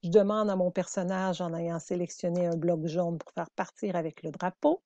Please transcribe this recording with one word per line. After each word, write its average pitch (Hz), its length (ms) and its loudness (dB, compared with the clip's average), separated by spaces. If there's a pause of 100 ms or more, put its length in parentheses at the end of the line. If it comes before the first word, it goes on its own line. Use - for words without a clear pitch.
Je 170 80 -2
demande 208 400 6
à 190 60 2
mon 180 140 2
personnage, 185 680 -2
en 170 140 -2
ayant 170 240 -4
sélectionné 175 680 -2
un 170 100 0
bloc 165 300 0
jaune 170 300 0
pour - 160 -12
faire 170 200 -6
partir 190 440 -4
avec 160 260 -4
le 160 100 -6
drapeau 233 540 2